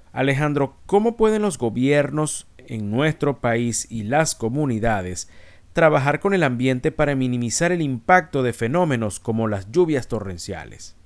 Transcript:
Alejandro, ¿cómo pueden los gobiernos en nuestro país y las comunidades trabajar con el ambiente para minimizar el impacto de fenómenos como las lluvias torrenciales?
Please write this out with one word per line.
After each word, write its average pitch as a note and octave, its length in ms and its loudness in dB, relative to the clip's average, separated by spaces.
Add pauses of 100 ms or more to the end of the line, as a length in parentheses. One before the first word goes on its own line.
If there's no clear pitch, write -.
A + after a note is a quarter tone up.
(120)
Alejandro, C#3 640 0 (100)
¿cómo A3 300 2
pueden A3 260 2
los G3 160 -2
gobiernos C#3 880 0 (100)
en G#2+ 340 -8
nuestro C#3+ 500 0
país A#2+ 500 -2
y A2 140 -8
las D3+ 300 0
comunidades A2+ 960 -2 (440)
trabajar D3+ 480 4
con G3 140 0
el F3+ 80 2
ambiente C3 500 0
para C#3+ 220 0
minimizar B2+ 580 0
el F3 100 0
impacto C#3+ 600 2
de A#2+ 100 0
fenómenos A#2+ 680 0
como A2+ 280 -2
las G2 220 -4
lluvias D#3 380 2
torrenciales? F2+ 960 -10